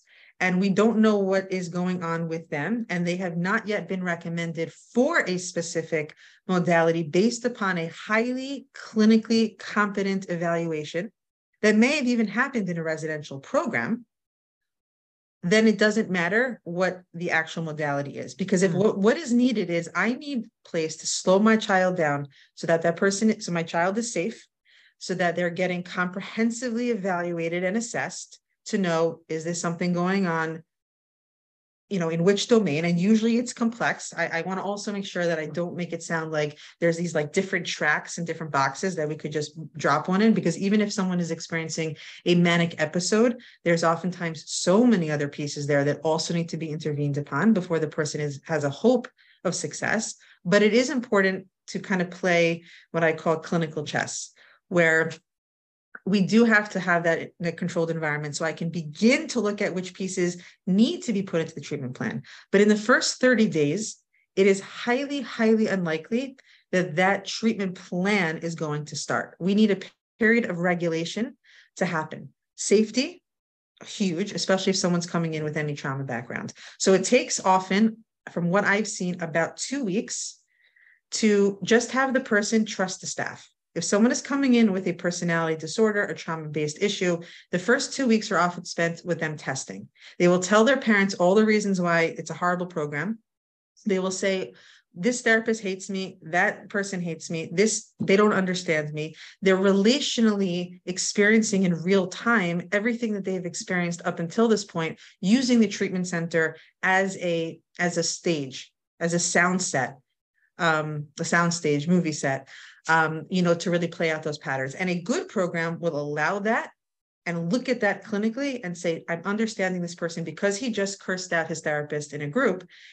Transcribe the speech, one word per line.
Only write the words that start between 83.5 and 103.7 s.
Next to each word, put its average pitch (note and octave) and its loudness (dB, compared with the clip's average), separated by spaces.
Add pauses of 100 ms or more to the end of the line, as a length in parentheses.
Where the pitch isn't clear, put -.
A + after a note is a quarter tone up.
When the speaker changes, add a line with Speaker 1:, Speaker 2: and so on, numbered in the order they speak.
Speaker 1:
If E3+ -6
someone A3 4
is C#4+ -2
coming C#4 2
in A3+ 6
with F#3+ -2
a F3 0
personality E3+ -2
disorder G#3 0
or D#3 -6
trauma-based D#3 -6
issue, F3+ 0 (320)
the F3 0
first C4 2
two C4+ -2
weeks A3 2
are E3+ 2
often F3 0
spent E3+ -4
with F3 -2
them D#3 -4
testing. C3+ -10 (300)
They F3+ 6
will F3+ 6
tell G#3 6
their C4 4
parents G3 2
all F3+ 4
the G#3+ 6
reasons G3+ 2
why E3+ 2
it's D#3+ -8
a D#3 -6
horrible F3+ 0
program. D#3 -4 (680)
They F#3+ 2
will F#3+ -2
say, F#3+ -2 (400)
"This A3+ -2
therapist A3+ 2
hates F#3+ -8
me, F#3+ -6
that F#3 -2
person G3 -4
hates E3 -6
me, D#3+ -6
this, G#3 0
they F#3+ 4
don't G#3 6
understand E3+ -2
me." D#3 -6 (280)
They're F#3+ 6
relationally G3 2
experiencing G3+ 2
in F3 2
real F#3 2
time F3 0
everything A3+ 0
that G3+ -4
they've F#3 -4
experienced E3+ -4